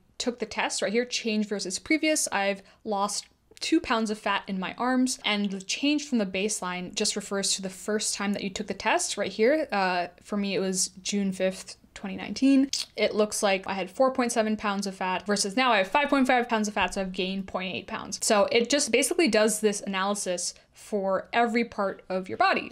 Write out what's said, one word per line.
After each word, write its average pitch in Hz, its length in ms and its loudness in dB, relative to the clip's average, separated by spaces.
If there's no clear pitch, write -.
took 240 200 -4
the 214 80 -6
test - 360 -2
right 196 100 0
here, 240 120 2
change 214 440 -2
versus 196 320 -4
previous, 311 500 0
I've 294 320 0
lost 202 420 -2
two 320 220 2
pounds 226 300 0
of 214 80 -4
fat 202 280 0
in 190 140 -4
my 180 160 -6
arms, 254 480 0
and 202 260 0
the 190 120 -8
change 294 440 0
from 240 120 0
the 208 80 2
baseline 185 680 -4
just 214 220 0
refers 196 380 -2
to 196 80 -4
the 190 80 -6
first - 440 -4
time 202 200 0
that - 100 -4
you 196 60 -4
took 202 160 -6
the 196 80 -4
test 285 420 0
right 196 160 -4
here. 277 400 2
Uh, 180 360 0
for - 140 -6
me, 202 180 -2
it - 40 0
was 190 320 -2
June 202 300 0
fifth, 190 460 -4
twenty 190 220 -10
nineteen. 262 520 4
It 208 180 2
looks 208 280 0
like 196 240 2
I 190 60 -4
had 190 180 -4
four 262 220 2
point 247 180 0
seven 220 280 0
pounds 202 280 -2
of 190 80 -6
fat 185 300 -2
versus 202 320 0
now 254 160 4
I 208 60 6
have 190 100 2
five 285 220 2
point 269 160 6
five 247 240 4
pounds 214 180 2
of 208 60 -6
fat, 185 180 0
so 196 80 -4
I've 190 120 -4
gained 190 340 -4
point 185 280 -6
eight 185 120 -8
pounds. - 340 -8
So 202 320 4
it 233 160 4
just 285 240 0
basically 285 360 2
does 214 320 2
this 202 200 0
analysis 190 720 -4
for 190 580 -2
every 233 320 2
part 196 460 -4
of 190 180 -4
your 220 80 -8
body. 359 360 2